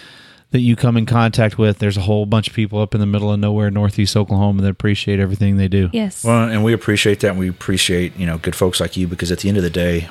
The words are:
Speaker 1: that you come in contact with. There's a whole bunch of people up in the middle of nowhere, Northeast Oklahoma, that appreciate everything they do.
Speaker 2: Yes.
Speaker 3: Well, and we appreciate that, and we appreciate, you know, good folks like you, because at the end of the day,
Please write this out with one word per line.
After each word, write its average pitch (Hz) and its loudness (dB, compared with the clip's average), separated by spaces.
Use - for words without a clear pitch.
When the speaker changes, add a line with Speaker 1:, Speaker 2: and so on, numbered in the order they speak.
Speaker 1:
that 131 2
you 120 4
come 117 2
in 113 2
contact 113 2
with. 107 2
There's 101 0
a 101 -2
whole 104 0
bunch 104 0
of - -12
people 104 -2
up 104 -2
in 107 2
the 104 2
middle 104 0
of 104 0
nowhere, 104 0
Northeast 101 0
Oklahoma, 101 0
that 98 2
appreciate 101 -2
everything 98 0
they 98 2
do. 92 2
Speaker 2:
Yes. 220 -6
Speaker 3:
Well, 117 2
and 107 0
we 113 4
appreciate 104 0
that, 104 2
and 92 -4
we 92 -2
appreciate, 90 -2
you 92 -4
know, 82 -2
good 85 -6
folks 92 0
like 87 -4
you, 92 -2
because 87 -4
at 87 -4
the 98 -2
end 101 2
of 95 0
the 87 0
day, 87 -2